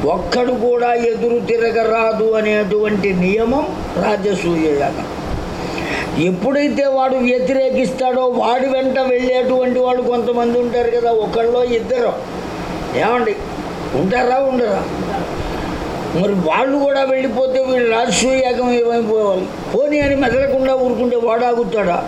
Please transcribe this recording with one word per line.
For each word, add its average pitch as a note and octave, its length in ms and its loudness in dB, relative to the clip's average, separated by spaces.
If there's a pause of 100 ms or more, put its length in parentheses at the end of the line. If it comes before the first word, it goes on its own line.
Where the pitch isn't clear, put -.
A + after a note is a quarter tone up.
ఒక్కడు F#3 460 0
కూడా A#3+ 420 2
ఎదురు A#3 460 2
తిరగరాదు A3 920 2
అనేటువంటి G#3 800 2
నియమం A3+ 540 2 (360)
రాజసూయ F3 760 0
యాగం. C#3 260 -2 (1200)
ఎప్పుడైతే B3+ 640 0
వాడు C4 300 2
వ్యతిరేకిస్తాడో, B3+ 1040 0
వాడి B3 440 0
వెంట C4 340 0
వెళ్ళేటువంటి B3+ 800 2
వాళ్ళు B3 220 2
కొంతమంది A#3+ 580 0
ఉంటారు A#3+ 320 0
కదా, A#3 200 2
ఒకళ్ళో A#3 520 0
ఇద్దరు, A#3 500 0 (840)
ఏమండి, A3 360 0 (680)
ఉంటారా A#3+ 360 0
ఉండరా? A#3+ 460 0 (1400)
మరి G3+ 120 2
వాళ్ళు G3 440 2
కూడా C#4 260 2
వెళ్ళిపోతే C4 680 0
వీళ్ళు A#3+ 200 2
రాజసూయ A3+ 380 2
యాగం B3 420 0
ఏమైపోవాలి? A3 720 0 (300)
పోనీ D4 240 2
అని C#4 160 2
మెదలకుండా C4 600 2
ఊరుకుంటే B3 400 0
వాడు A#3 300 2
ఆగుతాడా? G#3 640 0